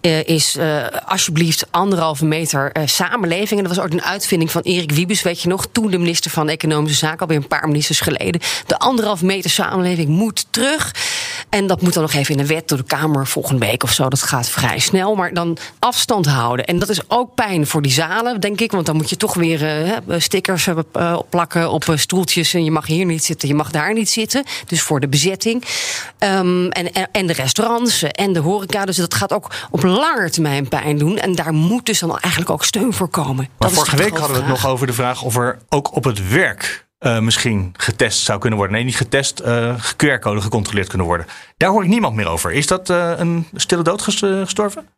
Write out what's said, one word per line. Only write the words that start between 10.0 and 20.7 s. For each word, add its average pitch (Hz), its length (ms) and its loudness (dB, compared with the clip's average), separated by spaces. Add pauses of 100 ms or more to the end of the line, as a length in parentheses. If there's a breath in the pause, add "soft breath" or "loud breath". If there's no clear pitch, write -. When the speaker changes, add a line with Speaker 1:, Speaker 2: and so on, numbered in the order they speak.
Speaker 1:
moet 202 400 0
terug. 277 460 -2 (540 loud breath)
En 196 180 2
dat 180 140 2
moet 175 120 4
dan 160 100 2
nog 156 100 0
even 143 220 0
in 139 60 2
de 143 120 0
wet 160 140 -2
door 143 100 0
de 127 60 -4
Kamer 143 440 0
volgende 131 380 0
week 117 180 0
of 127 80 0
zo. 131 180 2
Dat 135 120 0
gaat 123 280 -2
vrij 127 300 -2
snel. 190 360 2
Maar 180 180 -2
dan 170 240 -2 (220 loud breath)
afstand 220 460 2
houden. 123 400 2
En 175 140 0
dat 202 100 -2
is 180 200 -4
ook 247 260 0
pijn 185 320 0
voor 156 140 0
die 139 100 2
zalen, 196 480 0
denk 202 220 0
ik. 226 100 0
Want 175 140 0
dan 156 100 0
moet 156 140 0
je 180 80 -4
toch 208 160 -2
weer, 165 300 0
eh, 156 280 0 (160)
hè, 170 120 0
stickers, 190 480 0
eh, 165 100 0 (160)